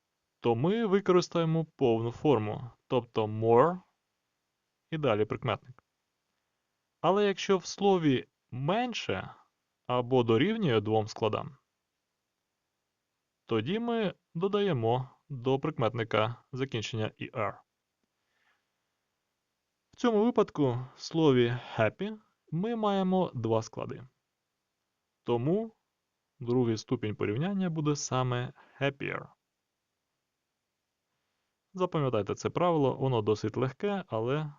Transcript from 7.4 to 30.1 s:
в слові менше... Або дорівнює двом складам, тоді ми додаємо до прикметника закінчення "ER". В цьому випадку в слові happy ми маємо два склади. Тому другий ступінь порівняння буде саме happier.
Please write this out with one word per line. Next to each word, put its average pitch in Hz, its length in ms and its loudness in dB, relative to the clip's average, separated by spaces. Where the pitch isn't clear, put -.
в - 80 -8
слові 170 600 2
менше... 151 840 -4
Або 123 360 2
дорівнює 131 580 2
двом 107 280 0
складам, 110 480 -4
тоді 120 320 -2
ми 233 360 -4
додаємо 165 760 0
до 131 300 0
прикметника 117 800 -2
закінчення 117 580 -6
"ER". 110 380 -8
В - 40 -20
цьому 220 280 2
випадку 151 540 0
в - 40 -20
слові 123 580 4
happy 196 420 -2
ми 214 260 -2
маємо 190 580 0
два 113 280 0
склади. 117 420 -10
Тому 160 480 -2
другий 120 380 0
ступінь 110 380 -4
порівняння 170 540 -2
буде 151 260 -2
саме 127 560 -2
happier. 135 480 -4